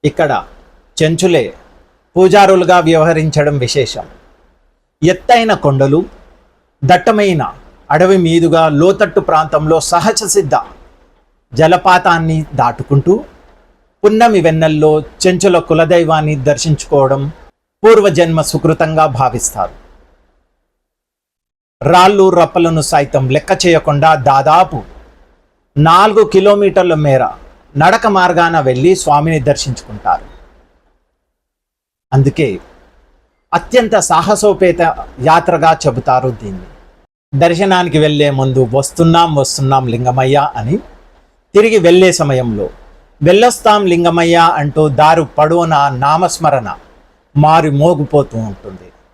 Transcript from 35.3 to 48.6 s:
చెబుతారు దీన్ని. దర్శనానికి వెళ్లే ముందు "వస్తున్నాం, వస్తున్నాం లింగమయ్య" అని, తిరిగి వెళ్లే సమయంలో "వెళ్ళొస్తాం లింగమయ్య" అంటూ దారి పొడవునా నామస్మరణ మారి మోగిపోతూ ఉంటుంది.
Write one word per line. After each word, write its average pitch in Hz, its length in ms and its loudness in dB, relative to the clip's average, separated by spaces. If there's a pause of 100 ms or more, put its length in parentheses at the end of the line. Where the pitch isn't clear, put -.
చెబుతారు 127 420 -2
దీన్ని. 98 380 -12 (680)
దర్శనానికి 175 640 0
వెళ్లే 147 320 0
ముందు 131 440 -2
"వస్తున్నాం, 165 600 0
వస్తున్నాం 135 520 -2
లింగమయ్య" 131 720 -2
అని, 120 200 -6 (760)
తిరిగి 220 240 2
వెళ్లే 180 340 4
సమయంలో 127 580 -4 (520)
"వెళ్ళొస్తాం 208 640 2
లింగమయ్య" 170 500 0
అంటూ 151 520 0
దారి 151 360 2
పొడవునా 156 640 0
నామస్మరణ 139 840 -2 (600)
మారి 156 340 2
మోగిపోతూ 143 680 -2
ఉంటుంది. 95 540 -14 (220)